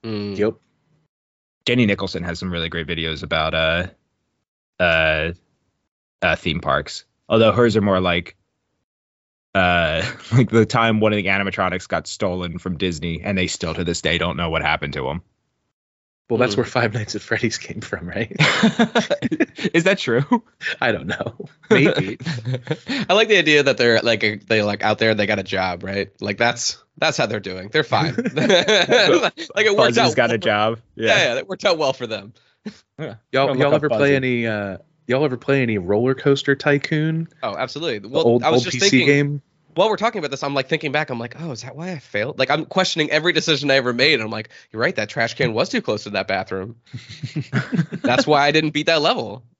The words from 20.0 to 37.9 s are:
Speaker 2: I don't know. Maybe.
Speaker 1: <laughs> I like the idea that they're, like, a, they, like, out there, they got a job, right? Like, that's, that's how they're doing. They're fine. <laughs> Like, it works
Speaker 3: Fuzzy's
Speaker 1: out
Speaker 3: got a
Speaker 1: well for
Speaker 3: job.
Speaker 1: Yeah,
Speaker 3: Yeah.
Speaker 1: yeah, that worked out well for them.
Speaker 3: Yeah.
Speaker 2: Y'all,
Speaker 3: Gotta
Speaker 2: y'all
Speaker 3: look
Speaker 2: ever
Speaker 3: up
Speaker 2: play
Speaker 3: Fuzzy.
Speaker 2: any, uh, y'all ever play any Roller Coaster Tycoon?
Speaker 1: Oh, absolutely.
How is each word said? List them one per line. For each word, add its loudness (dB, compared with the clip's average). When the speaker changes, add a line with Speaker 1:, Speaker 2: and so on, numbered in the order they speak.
Speaker 2:
I 2
don't -4
know. -8
Maybe. 2
Speaker 1:
<laughs> -8
I 2
like 4
the 6
idea 4
that 4
they're, 4
like, 2
a, 0
they, 0
like, -2
out 2
there, 4
they 0
got 0
a -4
job, -4
right? -4
Like, -6
that's, -2
that's -2
how 2
they're -4
doing. -10
They're 0
fine. 0
<laughs> 4
Like, 2
it 2
works 4
Speaker 3:
Fuzzy's 4
Speaker 1:
out -2
Speaker 3:
got 4
a 0
Speaker 1:
well -2
for -
Speaker 3:
job. 0
Speaker 1:
Yeah, -2
Speaker 3:
Yeah. 4
Speaker 1:
yeah, 0
that -6
worked -10
out 4
well 0
for -6
them. -8
Speaker 3:
Yeah. -10
Speaker 2:
Y'all, 2
Speaker 3:
Gotta -2
Speaker 2:
y'all 4
Speaker 3:
look 4
Speaker 2:
ever 0
Speaker 3:
up 0
Speaker 2:
play 4
Speaker 3:
Fuzzy. 2
Speaker 2:
any, 0
uh, -4
y'all 0
ever -2
play 0
any 0
Roller 2
Coaster 2
Tycoon? 0
Speaker 1:
Oh, -6
absolutely. -6